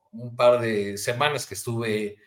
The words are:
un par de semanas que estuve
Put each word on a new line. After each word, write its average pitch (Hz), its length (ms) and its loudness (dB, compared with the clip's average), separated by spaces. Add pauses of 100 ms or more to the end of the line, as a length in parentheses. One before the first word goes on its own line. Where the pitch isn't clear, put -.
(120)
un 117 240 -12
par 120 260 6
de 104 360 0
semanas 127 480 0
que - 100 -12
estuve 110 600 -4 (100)